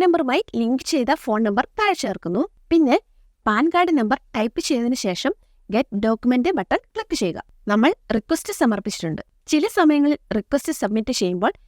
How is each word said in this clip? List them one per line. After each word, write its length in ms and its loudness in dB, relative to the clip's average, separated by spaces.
നമ്പറുമായി 400 2
ലിങ്ക് 320 -2
ചെയ്ത 220 0
ഫോൺ 240 0
നമ്പർ 200 0
താഴെ 240 2
ചേർക്കുന്നു. 400 -4
പിന്നെ 260 4
പാൻ 180 2
കാർഡ് 240 2
നമ്പർ 200 0
ടൈപ്പ് 340 -4
ചെയ്തതിനു 360 0
ശേഷം 280 -2
ഗെറ്റ് 200 -2
ഡോക്യുമെന്റ് 540 2
ബട്ടൺ 220 -2
ക്ലിക്ക് 260 -6
ചെയ്യുക. 180 -4
നമ്മൾ 180 4
റിക്വസ്റ്റ് 420 -4
സമർപ്പിച്ചിട്ടുണ്ട്. 640 -2
ചില 140 4
സമയങ്ങളിൽ 400 4
റിക്വസ്റ്റ് 420 -2
സബ്മിറ്റ് 400 -2
ചെയ്യുമ്പോൾ 320 0